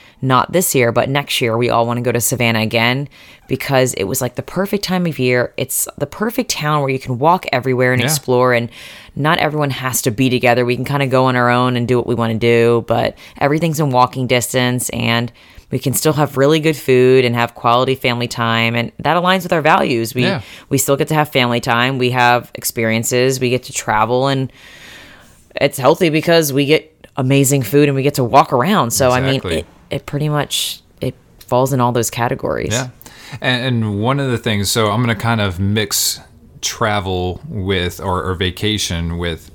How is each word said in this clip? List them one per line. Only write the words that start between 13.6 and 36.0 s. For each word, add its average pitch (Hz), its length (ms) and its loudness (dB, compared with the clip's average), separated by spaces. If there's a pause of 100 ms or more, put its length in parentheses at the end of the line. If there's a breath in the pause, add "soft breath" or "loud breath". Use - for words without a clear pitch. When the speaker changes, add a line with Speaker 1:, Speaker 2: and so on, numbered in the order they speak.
Speaker 1:
in 147 100 0
walking 123 380 0
distance, 123 600 0
and 117 420 -2 (400 loud breath)
we 127 60 -2
can 127 160 -2
still - 200 0
have 143 220 -2
really 143 240 4
good 151 160 0
food 127 480 4
and 120 100 0
have 120 200 -2
quality 127 400 2
family 120 340 -2
time, 117 460 0
and 117 240 -2
that 151 180 0
aligns 180 280 0
with 175 80 -4
our 170 100 2
values. 139 520 2
We, 123 100 0
Speaker 2:
Yeah. 170 180 -2 (260 loud breath)
Speaker 1:
we 139 100 0
still 139 180 0
get 143 120 -2
to 160 60 -2
have 151 160 0
family 120 300 0
time. 123 360 0
We 123 140 2
have 120 460 2
experiences. 123 840 0
We 123 100 0
get 123 140 0
to - 80 -16
travel, 113 560 0
and 135 240 -2 (1080 loud breath)
it's - 180 0
healthy 160 320 2
because 156 420 2
we 139 140 2
get 151 260 0 (240)
amazing 139 460 2
food 147 260 4
and 139 80 0
we 135 60 -2
get 127 120 0
to 131 100 0
walk 131 280 4
around. 143 400 2
So, 131 180 2
I 127 100 2
mean, 135 160 0
Speaker 2:
Exactly. 98 220 -4
Speaker 1:
it, - 80 -8 (240)
it - 160 -6
pretty 147 220 -4
much, - 520 -4 (200)
it 131 140 -4 (240)
falls 127 340 0
in 131 80 0
all 123 120 2
those 117 180 0
categories. 117 640 -4
Speaker 2:
Yeah. 127 160 -2 (520 loud breath)
And, 127 240 -2 (200)
and 101 180 -2
one 131 160 0
of 139 120 -2
the 117 80 0
things, 104 340 -2
so 110 180 2
I'm 107 100 0
gonna 117 140 2
kind 113 260 -2
of 95 200 -2
mix 101 580 -2 (420)